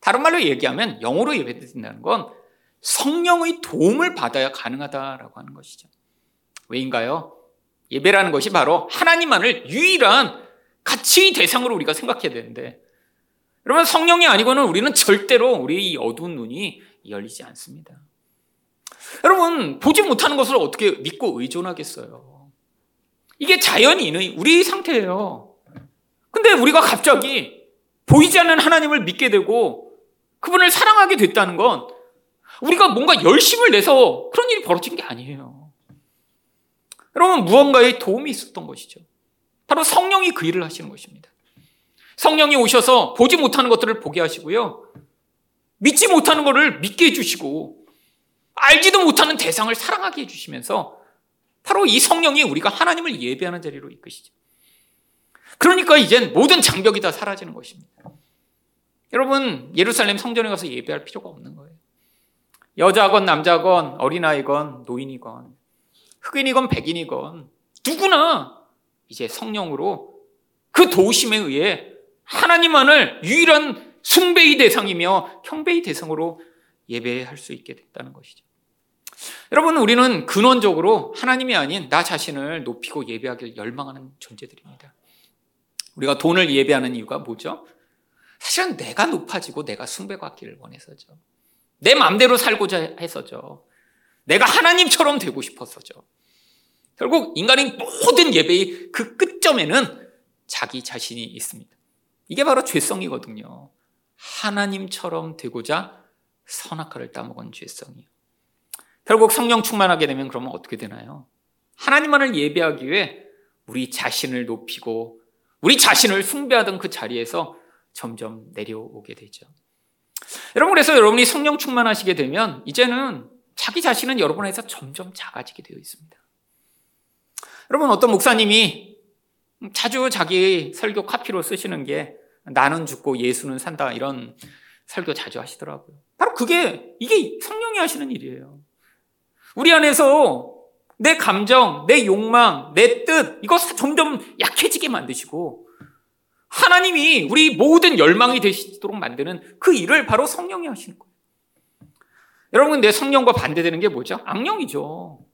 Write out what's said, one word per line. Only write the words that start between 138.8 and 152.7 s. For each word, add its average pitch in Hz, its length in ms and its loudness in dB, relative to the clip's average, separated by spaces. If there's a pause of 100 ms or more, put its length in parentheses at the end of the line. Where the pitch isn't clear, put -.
우리 330 180 4
안에서 285 800 4 (440)
내 311 180 4
감정, 208 680 2
내 247 180 6
욕망, 208 680 0
내 240 300 4
뜻, 320 380 0
이거 269 160 2
사-, - 160 -4
점점 302 460 -2 (200)
약해지게 - 480 -2
만드시고 151 800 -10 (800)
하나님이 330 800 2
우리 294 260 4
모든 311 420 6
열망이 220 420 4
되시도록 196 560 -4
만드는 147 640 -12
그 359 160 4
일을 240 300 0
바로 226 220 0
성령이 359 420 -10
하시는 - 300 -16
거예요. - 140 -20 (1400)
여러분, 294 200 4